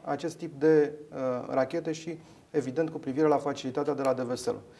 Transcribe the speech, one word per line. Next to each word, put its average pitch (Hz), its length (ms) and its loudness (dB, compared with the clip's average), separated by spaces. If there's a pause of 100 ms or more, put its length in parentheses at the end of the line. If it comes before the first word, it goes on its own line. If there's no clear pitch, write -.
acest 175 360 -6
tip 147 220 -12
de, 147 340 6 (180)
uh, 139 60 -12 (320)
rachete 156 420 0
și, 160 260 -8 (320)
evident, 147 400 0
cu 160 80 -8
privire 139 300 0
la 147 100 6
facilitatea 143 560 -2
de 131 80 -4
la 131 120 2
Deveselu. 120 460 -4 (200)